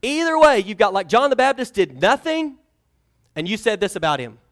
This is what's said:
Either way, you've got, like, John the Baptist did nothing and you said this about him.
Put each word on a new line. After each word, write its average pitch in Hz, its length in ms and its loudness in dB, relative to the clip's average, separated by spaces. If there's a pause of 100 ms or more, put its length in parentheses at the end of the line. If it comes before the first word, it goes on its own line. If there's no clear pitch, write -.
Either 320 360 -2
way, 294 220 6
you've 196 180 -6
got, 196 160 2
like, 190 140 -2
John 247 220 2
the 269 60 2
Baptist 262 380 0
did 139 280 -2
nothing 285 560 0 (800)
and 160 120 -8
you 208 100 -4
said 214 220 -2
this 196 160 -4
about 156 240 -2
him. 117 200 -14 (120)